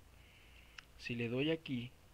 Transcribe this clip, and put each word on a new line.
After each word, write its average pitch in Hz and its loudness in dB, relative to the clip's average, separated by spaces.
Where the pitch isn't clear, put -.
Si - -4
le 117 2
doy 135 4
aquí, 131 2